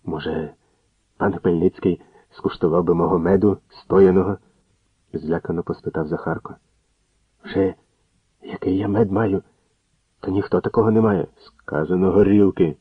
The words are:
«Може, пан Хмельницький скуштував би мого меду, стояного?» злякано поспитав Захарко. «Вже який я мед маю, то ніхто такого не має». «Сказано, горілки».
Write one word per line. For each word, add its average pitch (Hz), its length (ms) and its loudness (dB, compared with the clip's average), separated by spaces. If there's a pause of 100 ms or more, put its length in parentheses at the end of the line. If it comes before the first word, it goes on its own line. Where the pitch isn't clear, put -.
«Може, 78 500 -8 (600)
пан 101 160 -2
Хмельницький 87 720 0 (280)
скуштував 85 540 -2
би 85 100 2
мого 85 240 0
меду, 95 400 2 (100)
стояного?» 95 680 2 (760)
злякано 82 500 -6
поспитав - 460 -6
Захарко. - 460 -8 (920)
«Вже 95 300 -4 (680)
який - 340 -6
я 98 120 -2
мед 101 240 0
маю, 98 300 0 (800)
то - 100 -8
ніхто 95 300 0
такого 113 300 0
не 110 100 4
має». 104 260 2 (100)
«Сказано, 90 760 -2
горілки». 98 680 4